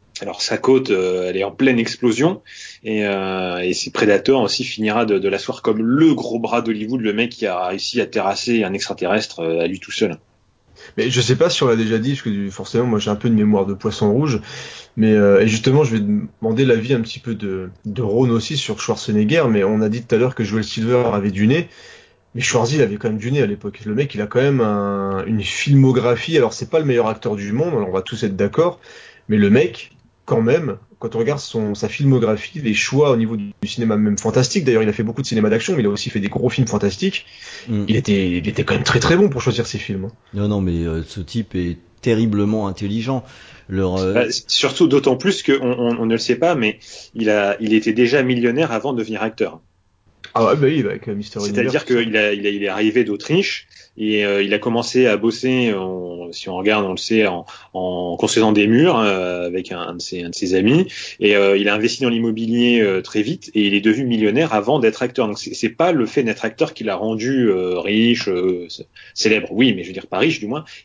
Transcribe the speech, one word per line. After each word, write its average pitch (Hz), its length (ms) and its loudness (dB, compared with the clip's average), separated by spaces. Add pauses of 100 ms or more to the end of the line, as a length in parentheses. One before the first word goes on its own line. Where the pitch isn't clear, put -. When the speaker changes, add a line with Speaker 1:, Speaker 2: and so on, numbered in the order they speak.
(220)
Speaker 1:
Alors 98 200 -10
sa - 160 -4
côte, 131 320 2
euh, 92 400 0
elle 92 80 -4
est 95 80 -2
en 98 60 -6
pleine 131 280 2
explosion 123 600 0 (420)
et, 107 220 -2
euh, 95 540 -4
et 90 140 0
c'est - 160 -6
Predator 110 520 4
aussi 107 240 -2
finira 110 400 -2
de, 104 120 2
de 92 120 -2
l'asseoir - 320 -4
comme 110 200 0
le 143 320 4
gros 117 260 -4
bras 113 220 -2
d'Hollywood, 110 380 -4
le 107 140 0
mec 117 180 -2
qui - 160 -6
a 90 200 -2
réussi 98 340 -4
à 98 40 -2
terrasser 101 600 -2
un 95 80 -4
extraterrestre, 98 680 -4
euh, 82 220 -2
à 85 60 0
lui 92 120 -8
tout - 140 -16
seul. - 240 -2 (800)
Speaker 2:
Mais 110 120 0
je 127 120 2
sais 120 160 2
pas 170 120 4
si - 140 -2
on 135 40 4
l'a 117 100 4
déjà 110 220 0
dit, 127 160 -2
parce - 80 -8
que 101 260 -4
forcément 107 360 -4
moi 113 140 0
j'ai 104 100 -2
un 104 60 0
peu 117 140 -2
de 117 40 4
mémoire 104 320 4
de 98 80 -4
poisson 104 380 -2
rouge, 127 300 0 (560)
mais, 110 160 4
euh, 101 260 6
et 110 80 6
justement 131 380 4
je 113 100 0
vais 107 60 0
demander 110 640 -2
l'avis 117 280 2
un 117 80 2
petit - 180 -10
peu 117 140 -8
de, 95 360 -6 (160)
de 107 160 -6
Ron 117 300 2
aussi 117 260 -2
sur 107 240 -6
Schwarzenegger, 113 680 0
mais 104 140 2
on 107 160 2
a 110 80 2
dit 113 160 -4
tout - 100 -2
à 113 40 4
l'heure 127 180 0
que 117 80 -4
Joel 107 220 -2
Silver 117 360 0 (120)
avait 101 180 0
du 101 160 2
nez, 156 220 2 (640)
mais 123 60 -6
Schwarzy 120 340 0
il 151 60 4
avait 104 160 0
quand 120 100 -4
même 107 120 -2
du 117 120 -4
nez 143 100 2
à 120 40 2
l'époque. 101 400 -6
Le 107 100 -4
mec 139 200 -2
il 104 60 -4
a 104 60 -4
quand 123 140 0
même 139 180 2
un, 101 680 -2
une 107 180 -2
filmographie, 131 920 2
alors 120 160 4
c'est - 180 -10
pas 165 100 2
le 160 60 0
meilleur 117 220 2
acteur 107 300 -4
du 101 160 -6
monde, 156 220 0
alors 104 120 -2
on 92 60 -4
va 95 80 0
tous - 220 -10
être 98 120 -2
d'accord, 151 460 0 (480)
mais 107 80 2
le 101 120 6
mec, 131 420 2 (340)
quand 117 160 0
même, 123 360 2 (220)
quand 113 160 -8
on 113 40 0
regarde 135 200 0
son, 107 340 -4
sa 104 160 -4
filmographie, 123 720 0
les 110 140 0
choix 143 340 2
au 127 60 4
niveau 113 200 0
du 101 160 -8 (140)
cinéma 107 320 -2
même 104 220 2
fantastique, 131 440 0
d'ailleurs 117 200 4
il 107 60 2
a 104 40 0
fait 117 80 -4
beaucoup 113 220 -4
de - 20 -10
cinéma 107 240 0
d'action, 113 260 0
mais 139 60 2
il 104 60 2
a - 20 2
aussi - 220 -4
fait 107 80 -4
des 98 80 -2
gros 123 220 -2
films 120 180 0
fantastiques, 107 580 -2 (420)
Speaker 3:
Mm. 104 200 -2
Speaker 2:
il 110 80 2
était, 98 320 0 (100)
il 85 100 -4
était - 160 -2
quand - 120 -2
même - 80 -2
très - 160 0
très 170 180 4
bon 202 100 6
pour 131 140 -4
choisir 117 240 0
ses - 140 -8
films, 95 260 -6
hein. 110 60 -10 (240)
Speaker 3:
Non, 101 120 0
non, 104 140 0
mais, 85 240 0
euh, 82 180 -4
ce - 160 -12
type 101 360 -6
est 87 220 -4 (240)
terriblement 107 640 2
intelligent. 110 560 -4 (460)
Leur, 95 280 0
euh 95 160 0
Speaker 1:
Bah, 120 120 2 (220)
surtout - 400 2
d'autant 135 300 2
plus 190 240 -2
qu'on, 139 200 2
on, 120 380 0
on 113 60 -2
ne 113 80 0
le 113 60 2
sait 120 180 0
pas, 170 160 2
mais 110 240 -2 (380)
il 110 160 0
a, 101 280 2
il 110 140 0
était 110 200 2
déjà 123 280 4
millionnaire 123 500 0
avant 131 220 -2
de 117 60 -4
devenir 104 240 -6
acteur. 110 380 -4 (720)
Speaker 2:
Ah - 120 2
ouais, 98 100 4
bah 143 120 4
oui, 151 160 2
bah, 98 80 -2
avec, - 160 -10
euh, 104 80 -6
Mister 104 240 -10
Speaker 1:
C'est-à-dire 104 240 -2
Speaker 2:
Universe. 131 220 -2
Speaker 1:
qu'il 117 320 0
a, 104 160 2
il 101 120 -4
a, 104 40 0
il 101 140 -2
est 101 40 -2
arrivé 107 360 2
d'Autriche 110 640 -2 (300)
et, 107 280 0
euh, 101 180 2
il 101 100 -4
a 104 60 -6
commencé 120 480 0
à 104 100 2
bosser, 117 580 0
on, 90 560 -8
si - 160 -14
on 92 80 -8
regarde, 104 300 0
on 92 60 -4
le 90 60 -6
sait, 110 300 2
en, 87 180 -6 (280)
en 90 440 -4
construisant 107 360 2
des 104 140 4
murs, 135 300 4
euh, 90 500 0
avec 90 240 -6
un, 90 100 -8
un 87 140 -8
de 87 60 -12
ses, 90 220 -8
un 85 60 -10
de 87 60 -12
ses 92 200 -2
amis. 131 320 4 (320)
Et, 104 160 4
euh, 98 220 4
il 101 100 0
a 101 80 2
investi 117 280 0
dans 123 60 2
l'immobilier, 117 720 2
euh, 95 200 2
très 107 200 -2
vite - 340 -6
et 107 120 4
il 101 60 2
est 101 80 2
devenu 110 240 2
millionnaire 117 480 2
avant 120 260 2
d'être 110 240 2
acteur. 123 240 0
Donc 104 120 -6
c'est, - 140 -10
c'est - 160 -4
pas 175 220 0
le 135 140 2
fait 131 180 0
d'être 113 220 -4
acteur - 280 -2
qui - 100 -10
l'a 101 120 -2
rendu, 113 540 0
euh, 92 300 0
riche, 110 500 2
euh, 90 400 -2
c-, - 160 -16 (280)
célèbre. 107 380 0
Oui, 117 240 2
mais 90 80 -8
je 85 60 -12
veux 92 40 -14
dire 95 140 -12
pas 95 120 -6
riche 156 200 0
du 104 80 -8
moins. 143 160 -8 (220)